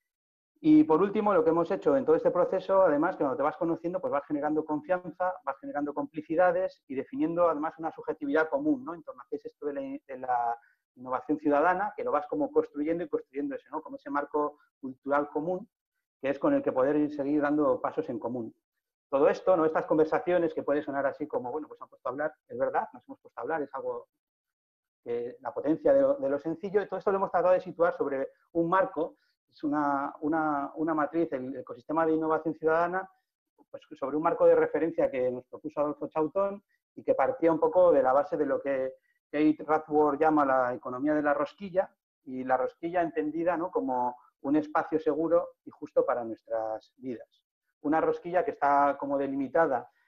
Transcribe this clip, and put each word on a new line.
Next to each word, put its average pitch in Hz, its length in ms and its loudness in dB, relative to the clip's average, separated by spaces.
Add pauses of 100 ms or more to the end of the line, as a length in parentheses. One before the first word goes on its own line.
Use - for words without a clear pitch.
(580)
Y 156 260 8
por 160 180 4
último, 208 320 2
lo 160 100 4
que 165 60 4
hemos 165 200 2
hecho 165 260 2
en 131 80 0
todo 156 120 4
este 170 140 2
proceso, 185 520 2
además, 165 320 2
que - 80 -4
cuando 131 140 0
te 143 60 -2
vas 147 160 -2
conociendo, 170 420 -4
pues 135 100 -4
vas 139 140 -2
generando 151 400 -4
confianza, 180 720 -4 (100)
vas 135 160 -6
generando 143 320 -6
complicidades 175 960 0
y 135 60 -10
definiendo 156 540 0
además 147 300 -4
una 160 140 -6
subjetividad 156 560 -2
común, 143 360 -2
¿no? 160 100 -10
En 165 80 -16
torno 131 180 -16
a - 80 -20
qué 147 80 -8
es 147 80 -12
esto 151 220 -12
de 139 80 -6
la, 139 60 -8
de 135 380 -12
la 123 380 -2 (380)
innovación 127 440 -4
ciudadana, 175 560 2
que 131 100 -8
lo 123 60 -4
vas 143 160 0
como 147 240 -2
construyendo 156 540 -2
y 156 40 -8
construyendo 139 460 -6
ese, - 160 -14
¿no? 151 120 -8
Como 139 140 -14
ese 139 140 -16
marco 147 480 -4 (220)
cultural 139 480 -2
común, 175 400 -6 (540)
que 135 80 0
es 139 80 -4
con 143 160 2
el 139 80 2
que - 100 -2
poder 147 380 2
seguir 147 320 -2
dando 143 380 2
pasos 143 280 -4
en 120 100 -6
común. 117 360 -8 (560)
Todo 139 180 4
esto, 190 300 2
¿no? 160 80 4
Estas 160 180 0
conversaciones 160 720 2
que 135 80 -4
puede 147 200 -2
sonar 139 240 -2
así 135 220 -6
como, 123 240 -6
"Bueno, 151 160 -8
pues - 140 -20
han 127 60 -18
puesto - 200 -12
a 123 40 -4
hablar", 147 220 -6 (140)
es 120 100 -10
verdad, 131 360 -2
nos 135 120 -20
hemos - 140 -18
puesto - 180 -20
a 117 40 -8
hablar, 147 200 -4
es - 120 -12
algo 123 340 -8 (960)
que, 120 360 -6
la 120 120 -8
potencia 156 400 2
de 139 80 6
lo, 139 140 4
de 139 160 -2
lo 143 80 0
sencillo, 175 440 -2
y 190 60 -10
todo 185 100 -6
esto 196 140 0
lo 196 60 2
hemos 190 120 -2
tratado 180 220 4
de 180 80 4
situar 170 340 0
sobre 139 360 -4 (220)
un 170 180 0
marco, 180 480 0 (300)
es - 160 -12
una, 143 560 -2
una, 151 540 -2
una 160 180 -2
matriz, 160 400 -2
el 131 240 -6
ecosistema 127 480 -4
de 160 80 2
innovación 160 440 0
ciudadana, 175 520 0 (640)
pues - 140 -16 (140)
sobre 139 180 -4
un 156 60 -2
marco 170 220 2
de 170 100 8
referencia 160 560 2
que 127 200 0
nos 123 160 -8
propuso 151 340 -8
Adolfo 147 280 -4
Chautón 196 540 -2 (320)
y - 80 -18
que - 120 2
partía 139 380 2
un 156 80 0
poco 170 300 6
de 143 120 6
la 127 100 4
base 143 240 2
de 156 80 0
lo 135 160 0
que 131 320 -4 (380)
Kate 151 300 4
Rathworth 151 600 2
llama 156 240 4
la 127 300 2
economía 131 400 -2
de 151 80 0
la 147 100 2
rosquilla, 175 580 -4 (340)
y 127 200 -8
la 127 140 2
rosquilla 170 420 -4
entendida, 160 560 -2
¿no? 175 140 -4
como 127 460 -2 (260)
un 143 140 2
espacio 151 420 0
seguro 160 520 0 (140)
y - 60 -20
justo - 340 -2
para 123 180 0
nuestras 110 760 -8
vidas. - 460 -14 (380)
Una 156 200 0
rosquilla 170 440 0
que 147 60 -4
está 143 480 2
como 139 180 -4
delimitada 139 720 0 (180)